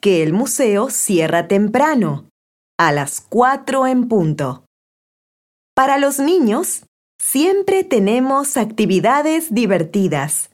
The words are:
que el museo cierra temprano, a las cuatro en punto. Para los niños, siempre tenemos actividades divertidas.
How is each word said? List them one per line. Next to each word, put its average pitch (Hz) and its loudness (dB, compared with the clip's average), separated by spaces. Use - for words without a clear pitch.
que 180 2
el 156 0
museo 226 0
cierra 170 0
temprano, 208 0
a 165 2
las 143 -4
cuatro 262 0
en 254 0
punto. 156 -2
Para 277 2
los 277 0
niños, 285 0
siempre 381 0
tenemos 262 0
actividades 226 0
divertidas. 170 -2